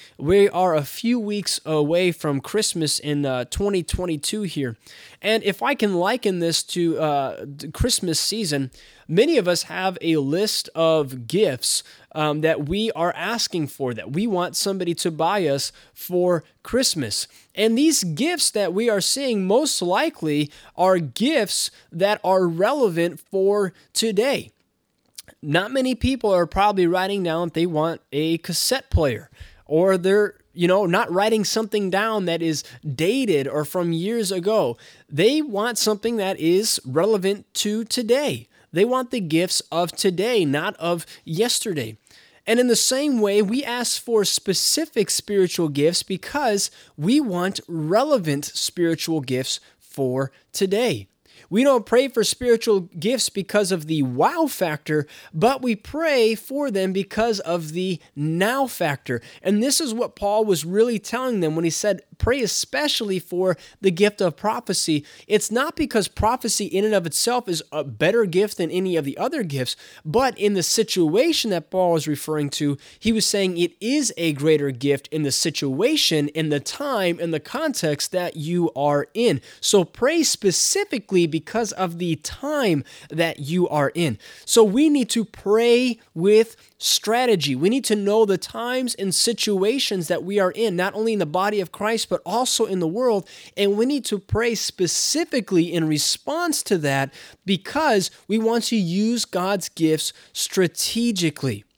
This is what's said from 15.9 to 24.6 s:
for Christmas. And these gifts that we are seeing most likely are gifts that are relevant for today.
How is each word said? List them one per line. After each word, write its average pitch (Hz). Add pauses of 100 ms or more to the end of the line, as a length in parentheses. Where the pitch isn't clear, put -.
for 175 (180)
Christmas. 175 (280)
And 220
these 294
gifts 240
that 196
we 220
are 208
seeing 240
most 240
likely 175 (260)
are 185
gifts 214 (200)
that 196
are 185
relevant 180
for 196 (200)
today. 220 (880)